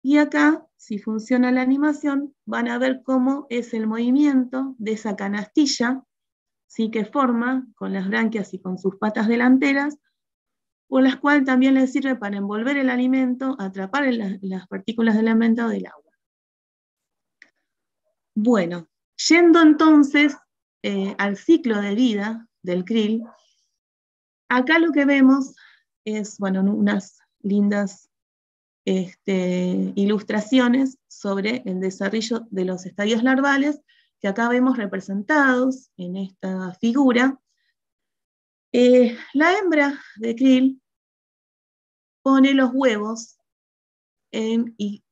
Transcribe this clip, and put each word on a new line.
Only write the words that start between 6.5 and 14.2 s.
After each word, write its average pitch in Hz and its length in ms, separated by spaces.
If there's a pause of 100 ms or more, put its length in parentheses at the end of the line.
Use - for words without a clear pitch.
¿sí? 220 240
Que 220 140
forma 254 720
con 190 180
las 190 160
branquias 214 460
y 185 40
con 185 200
sus 190 180
patas 214 320
delanteras, 277 680 (920)
por 262 140
las 262 140
cuales 285 280
también 262 300
les 262 180
sirve 269 240
para 202 200
envolver 214 400
el 262 140
alimento, 254 680
atrapar 196 460
el, 220 380